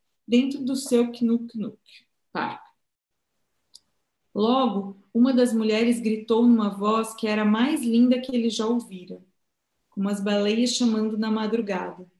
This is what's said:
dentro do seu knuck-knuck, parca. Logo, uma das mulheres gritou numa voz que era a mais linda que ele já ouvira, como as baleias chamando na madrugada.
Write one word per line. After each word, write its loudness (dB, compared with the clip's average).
dentro 2
do -4
seu 0
knuck-knuck, -4
parca. -8
Logo, 0
uma 4
das 4
mulheres 2
gritou 0
numa 6
voz -2
que -4
era 0
a 0
mais 2
linda 4
que -8
ele 0
já -2
ouvira, -6
como -4
as -4
baleias 0
chamando 0
na -2
madrugada. -4